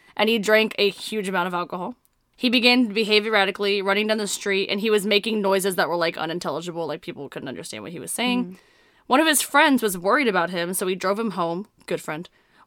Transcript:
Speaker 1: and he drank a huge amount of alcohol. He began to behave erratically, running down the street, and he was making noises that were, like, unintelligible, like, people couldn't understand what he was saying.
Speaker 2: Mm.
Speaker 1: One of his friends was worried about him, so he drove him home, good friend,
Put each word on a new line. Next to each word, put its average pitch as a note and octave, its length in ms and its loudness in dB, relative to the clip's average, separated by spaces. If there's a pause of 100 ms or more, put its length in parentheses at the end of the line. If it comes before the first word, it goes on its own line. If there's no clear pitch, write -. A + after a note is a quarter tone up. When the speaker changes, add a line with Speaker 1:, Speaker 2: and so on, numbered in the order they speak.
(160)
Speaker 1:
and G#3+ 120 2
he A3+ 100 4
drank G#3+ 400 4
a G3+ 120 2
huge G3+ 380 -6
amount F#3 180 -2
of F3+ 80 -6
alcohol. F3+ 400 -6 (420)
He B3+ 120 0
began B3 400 4
to G3 60 -8
behave G#3+ 320 4
erratically, G3+ 560 2
running G3 240 0
down A3 120 0
the G#3 80 -4
street, G3 440 -2
and G3+ 100 -2
he A3 100 0
was G3+ 160 4
making G#3+ 360 2
noises F#3+ 340 0
that E3+ 120 2
were, E3+ 80 0
like, E3+ 200 0
unintelligible, E3 680 -6
like, D3+ 160 -8
people C#3+ 260 -12
couldn't - 220 -10
understand G#2+ 320 -12
what G2+ 100 -12
he E3 80 -12
was - 100 -12
saying. B3 360 -2
Speaker 2:
Mm. F#3 100 -14 (520)
Speaker 1:
One B3+ 120 4
of D#4+ 60 2
his D#4 160 2
friends C#4+ 400 4
was F#3 160 -2
worried A#3+ 300 2
about F3 200 2
him, F3 240 -4
so F3+ 140 -4
he F#3+ 80 -2
drove F#3+ 240 -2
him A3+ 140 -4
home, F3 340 -4 (200)
good E3 140 -4
friend, D#3+ 300 -10 (360)